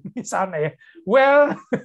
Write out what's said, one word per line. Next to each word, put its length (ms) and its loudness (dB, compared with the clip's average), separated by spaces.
<laughs> 80 -16
misalnya 520 -4
ya. 20 -14
Well, 540 4